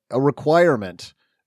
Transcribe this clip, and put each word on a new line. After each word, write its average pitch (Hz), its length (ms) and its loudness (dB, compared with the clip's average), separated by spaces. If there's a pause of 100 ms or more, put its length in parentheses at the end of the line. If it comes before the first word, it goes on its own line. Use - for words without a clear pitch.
(100)
a 123 100 -2
requirement 143 960 0 (320)